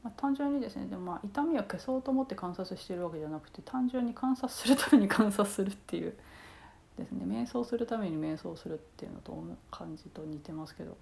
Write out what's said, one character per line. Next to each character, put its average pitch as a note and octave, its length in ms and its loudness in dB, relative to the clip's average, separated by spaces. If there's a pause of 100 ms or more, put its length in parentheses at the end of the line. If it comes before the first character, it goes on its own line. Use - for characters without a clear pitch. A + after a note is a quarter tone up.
ま A#3 60 -4
あ、 - 100 -10
単 C#4 140 4
純 C#4+ 220 2
に C#4 40 2
で A#3+ 120 -2
す G3 60 -8
ね、 G3 100 -4
で G3 80 -6
も F3+ 80 -6
ま F#3 140 -4
あ - 60 -8
痛 G#3 200 0
み D#4 160 4
を - 40 0
消 - 160 -4
そ C4 180 0
う C4 40 0
と C4 80 -4
思 C4 140 4
っ - 20 2
て - 80 -6
観 F3+ 220 -4
察 F#3 220 -4
し - 100 -14
て F3+ 80 -2
る F3 80 -2
わ E3 80 -2
け D#3+ 80 -6
じ D#3 60 -4
ゃ D3+ 40 -6
な D#3 100 -4
く - 120 -16
て、 - 120 -14
単 B3+ 240 0
純 B3 200 2
に A#3 80 -2
観 C4 200 2
察 B3 140 -4
す - 180 -2
る C4+ 80 10
た - 200 0
め - 80 12
に G3 40 4
観 G#3+ 200 6
察 G3+ 180 4
す G3+ 180 -2
る G3 60 0
っ G3 60 -6
て - 220 -6
い E3+ 100 -2
う - 80 -6 (840)
で - 100 -6
す - 40 -8
ね、 F#3 140 -2
瞑 A#3 220 0
想 A#3+ 160 0
す A#3+ 120 -2
る A#3 120 0
た A3+ 100 0
め G3+ 120 0
に D#3+ 120 0
瞑 D#3 160 -2
想 E3+ 180 -6
す - 140 -10
る D#3+ 60 -4
っ - 20 -10
て - 280 -14
い - 20 -10
う - 60 -10
の - 80 -12
と - 100 -12
同 D#3+ 180 -6
じ E3+ 80 -10 (140)
感 E3 240 -10
じ - 80 -16
と E3 180 -12
似 D#3 160 -8
て D3 140 -10
ま D#3 160 -6
す - 80 -16
け - 80 -10
ど E3+ 180 -10